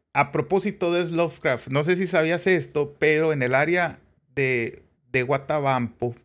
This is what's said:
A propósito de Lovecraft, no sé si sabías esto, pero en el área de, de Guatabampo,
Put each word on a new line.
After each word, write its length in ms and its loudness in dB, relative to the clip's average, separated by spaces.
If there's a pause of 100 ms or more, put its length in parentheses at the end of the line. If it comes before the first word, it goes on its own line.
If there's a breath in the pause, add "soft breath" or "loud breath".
(140)
A 180 0
propósito 600 -2
de 160 0
Lovecraft, 600 -2
no 160 0
sé 100 2
si 140 -2
sabías 400 0
esto, 500 0
pero 340 2
en 120 -2
el 100 2
área 460 0 (340)
de, 480 -2 (300)
de 100 2
Guatabampo, 1040 -2